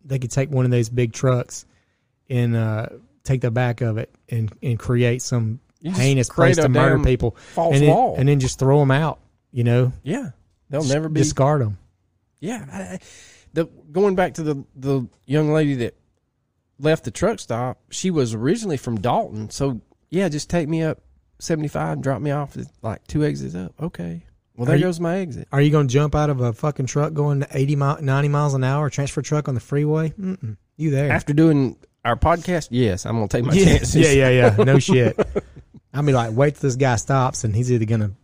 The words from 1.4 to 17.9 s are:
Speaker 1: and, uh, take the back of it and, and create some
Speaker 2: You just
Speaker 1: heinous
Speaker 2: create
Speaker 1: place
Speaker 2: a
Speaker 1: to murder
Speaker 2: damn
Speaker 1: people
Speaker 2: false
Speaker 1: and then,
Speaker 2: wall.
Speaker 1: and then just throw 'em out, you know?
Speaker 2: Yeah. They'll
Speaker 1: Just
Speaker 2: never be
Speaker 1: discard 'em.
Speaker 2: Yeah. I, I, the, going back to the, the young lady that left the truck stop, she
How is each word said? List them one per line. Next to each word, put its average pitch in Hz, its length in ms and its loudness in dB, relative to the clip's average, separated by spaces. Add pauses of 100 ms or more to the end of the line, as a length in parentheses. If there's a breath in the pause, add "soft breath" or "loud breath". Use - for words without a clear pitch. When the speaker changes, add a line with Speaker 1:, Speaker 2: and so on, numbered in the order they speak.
Speaker 1:
and, 120 260 0
uh, 110 320 -2 (360)
take 135 180 -2
the 123 100 -2
back 120 300 -2
of 113 160 -2
it - 160 -8 (160)
and, 113 220 -4 (120)
and 117 160 -2
create 123 420 0
some 113 380 -4 (220)
Speaker 2:
You 156 100 -8
just 185 100 -2
Speaker 1:
heinous 135 280 2
Speaker 2:
create 165 260 4
Speaker 1:
place - 40 -2
Speaker 2:
a - 40 4
Speaker 1:
to 143 60 4
murder 135 260 4
Speaker 2:
damn - 100 2
Speaker 1:
people 123 260 0 (220 loud breath)
Speaker 2:
false 165 220 2
Speaker 1:
and 143 80 4
then, 147 100 6
Speaker 2:
wall. 233 240 2
Speaker 1:
and 131 100 2
then 143 120 4
just 127 180 -2
throw 135 240 4
'em 135 100 4
out, 143 280 0 (320)
you 120 140 -2
know? 123 260 2 (120)
Speaker 2:
Yeah. 202 260 -6 (400)
They'll 143 120 -4
Speaker 1:
Just 139 120 0
Speaker 2:
never 156 160 -2
be 156 120 0
Speaker 1:
discard 151 400 2
'em. 107 160 -4 (640)
Speaker 2:
Yeah. 202 320 -10
I, 190 100 -12
I, 185 180 -12 (540 loud breath)
the, 165 120 -2 (260)
going 190 240 0
back 180 200 0
to 165 80 -6
the, 147 200 -4 (120)
the 135 320 -2 (180)
young 151 260 0
lady 151 240 0
that 117 200 -4 (840)
left 156 240 0
the - 80 -10
truck - 280 -2
stop, 123 400 -8 (100)
she - 220 -4